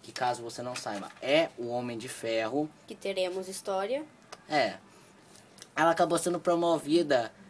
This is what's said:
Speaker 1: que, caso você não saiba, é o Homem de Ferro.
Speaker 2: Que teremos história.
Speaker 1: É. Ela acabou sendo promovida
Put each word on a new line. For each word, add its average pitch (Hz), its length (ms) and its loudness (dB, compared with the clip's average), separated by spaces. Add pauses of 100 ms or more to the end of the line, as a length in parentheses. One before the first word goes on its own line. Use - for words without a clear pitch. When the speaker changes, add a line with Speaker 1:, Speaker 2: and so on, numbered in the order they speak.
Speaker 1:
que, - 100 -18
caso 123 300 -2
você 117 220 -10
não 123 120 -8
saiba, 101 360 -8 (100)
é 147 280 4 (100)
o 120 80 -6
Homem 120 280 -4
de 117 140 -10
Ferro. 113 580 -2 (200)
Speaker 2:
Que 220 80 -12
teremos 185 520 -4
história. 196 560 -4 (460)
Speaker 1:
É. 117 280 0 (1000)
Ela 160 160 6
acabou 165 260 4
sendo 175 220 0
promovida 156 920 2 (180)